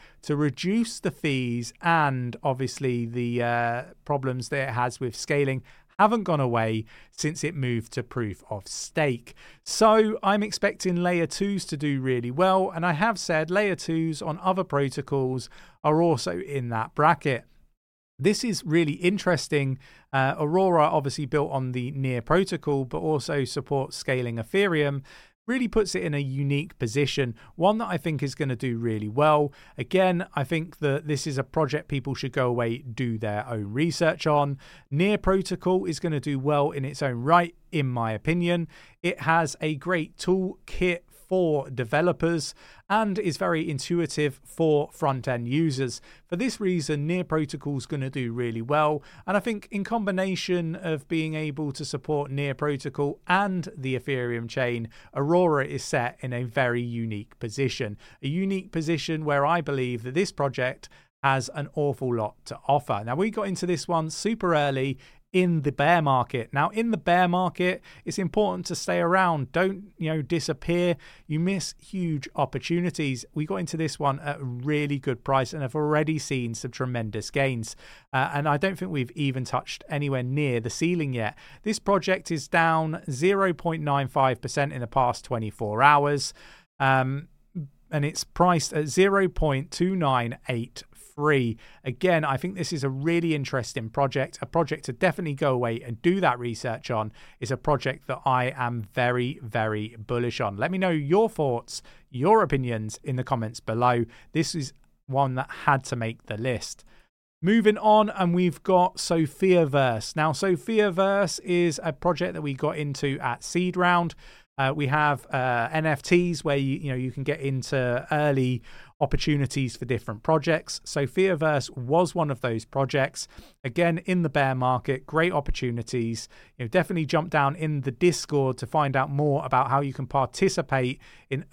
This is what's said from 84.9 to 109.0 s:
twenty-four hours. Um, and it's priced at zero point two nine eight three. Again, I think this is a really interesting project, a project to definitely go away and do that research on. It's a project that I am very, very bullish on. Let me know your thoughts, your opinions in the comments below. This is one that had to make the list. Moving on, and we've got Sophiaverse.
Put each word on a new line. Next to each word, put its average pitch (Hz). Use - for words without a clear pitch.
twenty-four 110
hours. 143
Um, 135
and 143
it's -
priced 175
at 151
zero 190
point 139
two 185
nine 131
eight 120
three. 139
Again, 156
I 135
think 180
this 180
is 139
a 139
really 160
interesting 127
project, 139
a -
project 160
to 135
definitely 160
go 139
away 120
and 120
do 185
that 127
research 120
on. 110
It's 117
a 131
project 139
that 123
I 127
am 120
very, 123
very 110
bullish 120
on. 101
Let 135
me 190
know 185
your 170
thoughts, 135
your 185
opinions 120
in 131
the 127
comments 113
below. 120
This 156
is 143
one 131
that 131
had 139
to 131
make 117
the 110
list. 117
Moving 214
on, 214
and 175
we've 180
got 180
Sophiaverse. 147